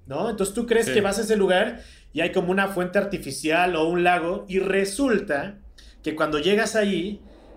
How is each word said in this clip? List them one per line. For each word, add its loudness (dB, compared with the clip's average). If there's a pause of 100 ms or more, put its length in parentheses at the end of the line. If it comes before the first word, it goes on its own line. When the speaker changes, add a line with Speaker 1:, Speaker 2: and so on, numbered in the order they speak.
Speaker 1:
¿no? -4
Entonces -2
tú -4
crees 2
Speaker 2:
Sí. 0
Speaker 1:
que 4
vas 0
a 0
ese 2
lugar 2 (320)
y -2
hay 0
como 0
una 2
fuente -2
artificial 0
o 2
un 0
lago, 2
y -2
resulta 0 (440)
que -4
cuando 0
llegas 0
ahí -2 (360)